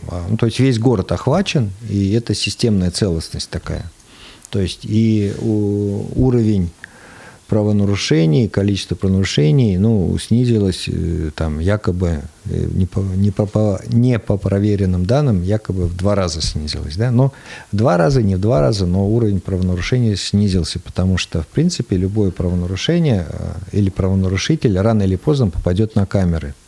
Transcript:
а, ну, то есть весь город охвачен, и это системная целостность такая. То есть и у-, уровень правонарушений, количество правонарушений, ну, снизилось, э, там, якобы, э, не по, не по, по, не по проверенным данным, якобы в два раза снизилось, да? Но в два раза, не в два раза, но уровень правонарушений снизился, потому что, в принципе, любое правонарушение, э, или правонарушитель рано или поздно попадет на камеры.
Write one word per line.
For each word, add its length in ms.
а, 200
ну, 80
то 100
есть 120
весь 200
город 320
охвачен, 600
и 260
это 200
системная 560
целостность 640
такая. 340
То 100
есть 240
и 560
у-, 760
уровень 560
правонарушений, 1000
количество 480
правонарушений, 840
ну, 400
снизилось, 680
э, 480
там, 240
якобы, 600
э, 280
не 140
по, 140
не 280
по, 160
по, 420
не 300
по 200
проверенным 680
данным, 380
якобы 420
в 100
два 200
раза 260
снизилось, 560
да? 140
Но 220
в 40
два 220
раза, 260
не 120
в 60
два 200
раза, 260
но 200
уровень 340
правонарушений 760
снизился, 640
потому 400
что, 240
в 40
принципе, 500
любое 340
правонарушение, 1000
э, 220
или 180
правонарушитель 880
рано 240
или 120
поздно 360
попадет 440
на 120
камеры. 480